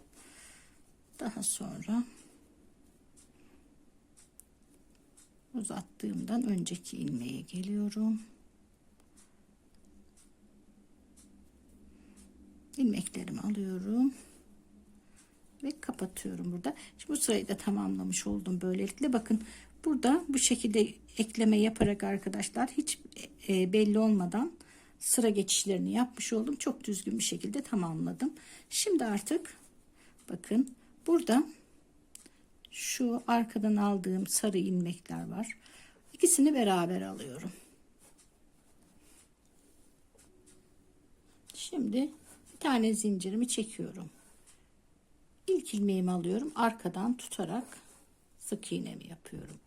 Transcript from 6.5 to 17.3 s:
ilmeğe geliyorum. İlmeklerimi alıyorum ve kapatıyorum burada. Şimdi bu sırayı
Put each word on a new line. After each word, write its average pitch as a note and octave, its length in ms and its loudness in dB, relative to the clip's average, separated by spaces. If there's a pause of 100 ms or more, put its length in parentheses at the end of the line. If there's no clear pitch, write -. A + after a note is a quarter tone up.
ilmeğe A#3+ 440 -4
geliyorum. G#3 800 -2 (4000)
İlmeklerimi G3+ 640 0
alıyorum G3+ 760 0 (1500)
ve - 180 -6
kapatıyorum F3+ 680 -6
burada. F3+ 240 -4 (220)
Şimdi - 160 -8
bu D4 80 -2
sırayı G#3 260 2